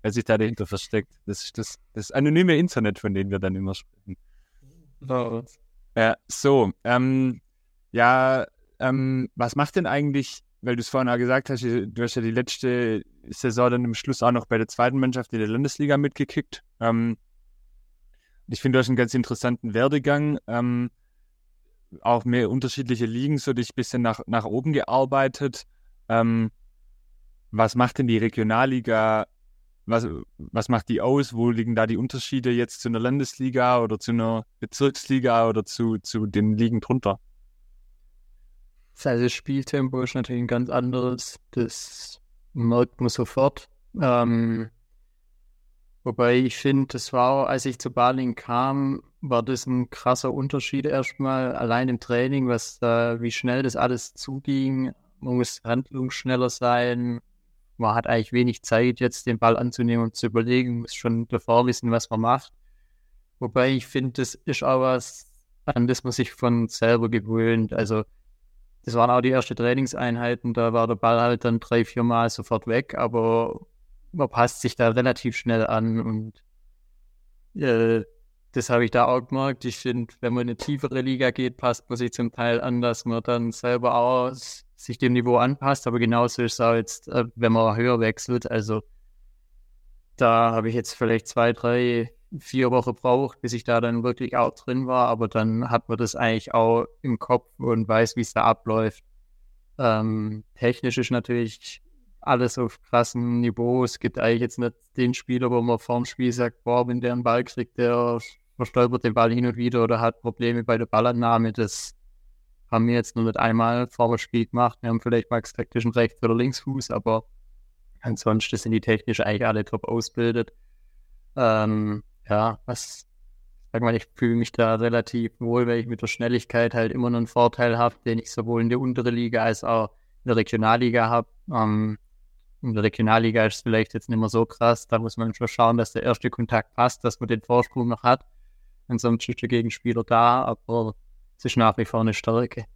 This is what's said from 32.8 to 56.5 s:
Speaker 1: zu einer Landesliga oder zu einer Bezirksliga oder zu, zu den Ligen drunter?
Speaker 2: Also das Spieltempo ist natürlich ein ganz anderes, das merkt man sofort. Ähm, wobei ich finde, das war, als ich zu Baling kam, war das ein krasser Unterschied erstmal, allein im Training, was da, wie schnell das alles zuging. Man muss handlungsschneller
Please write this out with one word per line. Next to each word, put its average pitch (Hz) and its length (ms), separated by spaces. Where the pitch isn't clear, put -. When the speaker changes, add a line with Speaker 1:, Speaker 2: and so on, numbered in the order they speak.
Speaker 1:
zu 123 80
einer 117 100
Landesliga 123 840
oder 107 180
zu - 120
einer 113 340
Bezirksliga 123 880
oder 107 160
zu, 113 340
zu 107 280
den 104 320
Ligen 113 220
drunter? 113 400
Speaker 2:
Also 120 180
das 123 100
Spieltempo 135 720
ist 123 140
natürlich 123 260
ein 117 60
ganz 120 200
anderes, 123 720
das - 680
merkt 120 480
man 123 80
sofort. - 600
Ähm, 117 720
wobei 120 360
ich 131 180
finde, 139 320
das - 240
war, 131 360
als 135 160
ich 127 140
zu 123 140
Baling 127 420
kam, 135 680
war 120 240
das 127 220
ein 123 240
krasser 127 440
Unterschied 139 500
erstmal, 135 680
allein 123 340
im 120 120
Training, 131 480
was - 320
da, 117 400
wie 117 100
schnell 127 320
das 123 140
alles 123 380
zuging. 135 800
Man 127 160
muss - 260
handlungsschneller 127 880